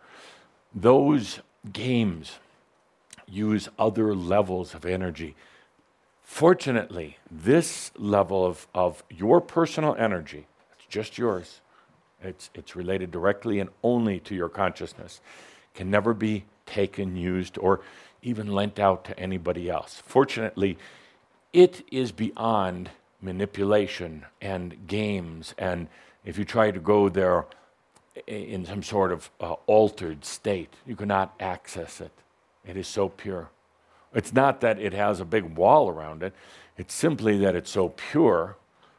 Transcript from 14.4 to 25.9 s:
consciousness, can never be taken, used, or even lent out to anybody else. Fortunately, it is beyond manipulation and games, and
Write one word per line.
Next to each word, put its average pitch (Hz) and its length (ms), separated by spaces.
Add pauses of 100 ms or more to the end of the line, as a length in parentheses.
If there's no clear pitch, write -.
consciousness, - 720 (540)
can 92 160
never 104 240
be 107 320 (200)
taken, 95 500
used, 90 420
or 95 240 (400)
even 107 320
lent 101 260
out 95 260
to - 140
anybody 87 500
else. - 360
Fortunately, 107 720 (760)
it 180 380
is 127 200
beyond 101 800 (320)
manipulation 95 1040 (160)
and 92 460
games, 90 720
and 87 300 (380)